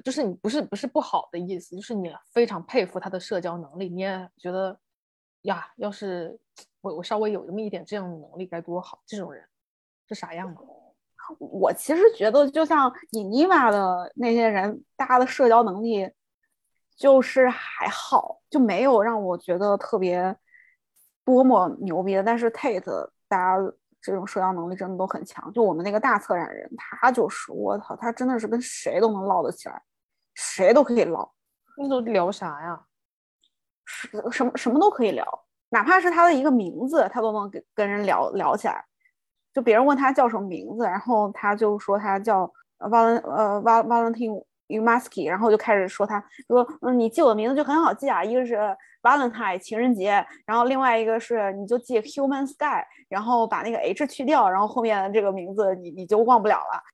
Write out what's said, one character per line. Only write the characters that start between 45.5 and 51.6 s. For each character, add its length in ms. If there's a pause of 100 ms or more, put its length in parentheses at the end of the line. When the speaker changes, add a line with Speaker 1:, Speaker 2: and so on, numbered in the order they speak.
Speaker 2:
就 60
开 180
始 140
说 180
他， 180 (220)
说 180 (180)
，“嗯， 140
你 120
记 120
我 140
名 160
字 60
就 80
很 180
好 100
记 160
啊， 140
一 100
个 140
是 80 (480)
Valentine， 560
情 180
人 160
节， 320 (220)
然 100
后 100
另 120
外 180
一 80
个 140
是 360
你 120